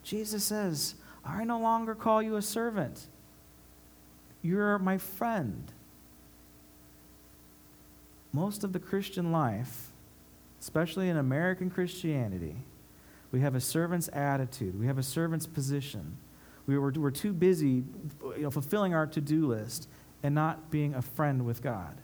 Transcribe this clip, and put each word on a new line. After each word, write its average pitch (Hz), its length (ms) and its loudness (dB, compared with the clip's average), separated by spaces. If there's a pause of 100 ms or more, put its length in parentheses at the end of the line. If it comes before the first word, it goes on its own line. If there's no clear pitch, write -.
Jesus 208 400 -2
says, 196 500 0 (300)
"I 170 180 -4
no 233 160 0
longer 226 380 2
call 220 260 4
you 220 140 -2
a 208 60 0
servant. 220 640 -2 (1400)
You're 208 360 2
my 190 200 4
friend." 185 760 -2 (2500)
Most 202 300 0
of 196 100 -2
the 185 60 -2
Christian 185 540 -2
life, 127 560 0 (720)
especially 175 480 0
in 170 80 2
American 170 520 2
Christianity, 127 880 -2 (760)
we 127 80 2
have 135 160 2
a 123 40 2
servant's 170 520 0
attitude. 131 680 0
We 117 80 0
have 135 120 2
a 131 40 0
servant's 160 460 -2
position. 131 680 -4 (520)
We, 139 100 4
we're, 139 140 2
we're 147 180 2
too 208 220 -2
busy, 156 500 4 (540)
you 147 60 -4
know, 139 100 -2
fulfilling 175 420 2
our 156 140 4
to-do 151 400 2
list 110 400 -4 (340)
and 143 120 2
not 156 360 0
being 147 240 0
a 127 60 -2
friend 135 460 0
with 117 160 -2
God. 90 420 -6